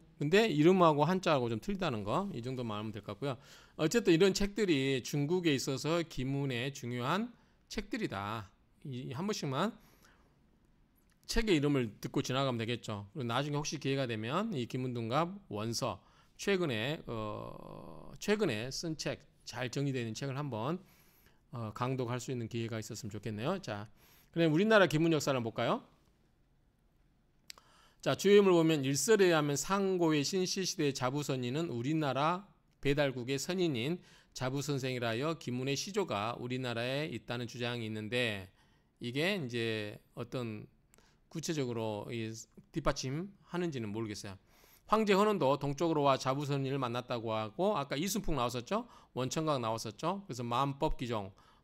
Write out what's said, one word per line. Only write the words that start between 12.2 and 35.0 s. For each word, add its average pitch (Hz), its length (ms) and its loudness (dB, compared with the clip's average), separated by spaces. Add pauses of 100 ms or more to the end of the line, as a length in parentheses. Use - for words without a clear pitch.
지나가면 131 360 -2
되겠죠. 110 560 -6
그리고 131 140 -6
나중에 143 300 -2
혹시 147 220 -4
기회가 135 280 -2
되면 127 460 -4
이 127 120 -2
김문둥갑 131 840 -4
원서, 110 520 -4 (360)
최근에, 151 720 0
어, 107 1120 -10
최근에 135 520 0
쓴 160 260 -6
책, - 300 -8 (160)
잘 123 260 -6
정리되어 139 320 -2
있는 113 120 -6
책을 135 240 -6
한번, 139 420 -4 (720)
어, 113 220 -6
강독할 127 480 -2
수 139 100 -8
있는 120 160 -4
기회가 113 320 -4
있었으면 107 320 -10
좋겠네요. 113 500 -4
자, 104 280 -8 (420)
그럼 165 220 4
우리나라 202 340 8
기문 160 240 4
역사를 147 240 2
한번 113 160 -2
볼까요? 139 320 0 (2250)
자, 139 140 2
주요인물 196 380 8
보면 160 320 6
일설에 190 400 6
의하면 151 300 4
상고의 175 680 2
신시시대 175 720 0
자부선인은 135 760 -2
우리나라 147 800 0 (320)
배달국의 135 600 0
선인인 170 600 0 (340)
자부선생이라 131 760 -2